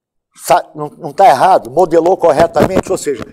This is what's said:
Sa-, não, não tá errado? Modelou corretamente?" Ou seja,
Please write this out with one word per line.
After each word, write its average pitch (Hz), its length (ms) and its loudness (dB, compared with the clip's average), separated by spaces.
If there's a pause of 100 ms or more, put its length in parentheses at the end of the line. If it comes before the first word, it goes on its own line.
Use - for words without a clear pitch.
(340)
Sa-, - 380 -2
não, 151 160 -12
não 147 240 -16
tá 196 140 4
errado? 151 420 2
Modelou 170 480 0
corretamente?" 170 760 0
Ou 175 60 -4
seja, 139 360 -8